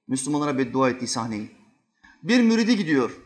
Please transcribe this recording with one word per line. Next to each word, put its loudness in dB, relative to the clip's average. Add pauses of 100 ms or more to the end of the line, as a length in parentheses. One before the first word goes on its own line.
Müslümanlara -2
beddua 0
ettiği -6
sahneyi. -6 (720)
Bir 4
müridi 4
gidiyor 0 (140)